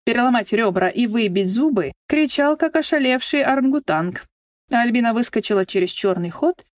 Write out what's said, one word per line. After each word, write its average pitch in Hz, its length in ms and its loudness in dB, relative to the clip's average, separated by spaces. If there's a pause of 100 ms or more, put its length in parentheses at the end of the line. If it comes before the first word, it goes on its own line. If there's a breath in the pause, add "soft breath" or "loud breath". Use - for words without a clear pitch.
переломать 240 500 0
ребра 185 360 2
и 240 180 -2
выбить 196 420 0
зубы, 220 440 0 (140)
кричал, 294 500 2
как 320 180 0
ошалевший 277 680 0
орангутанг. 262 840 0 (460)
Альбина 233 420 2
выскочила 214 520 0
через 180 260 -2
чёрный 180 380 -2
ход - 360 -2 (120)